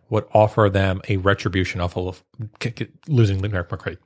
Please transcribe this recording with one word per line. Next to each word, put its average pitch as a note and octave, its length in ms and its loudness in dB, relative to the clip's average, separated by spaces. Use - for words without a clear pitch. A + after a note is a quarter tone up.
would G#2+ 240 -2
offer G#2+ 360 4
them F#2+ 400 0
a G2 80 0
retribution F#2+ 640 0
off F2+ 160 -4
of F#2 260 -8
k-, A#2+ 120 -6
k-, - 160 -10
losing A2 340 2
Nick G#2 100 -4
Markakis. F#2 540 -6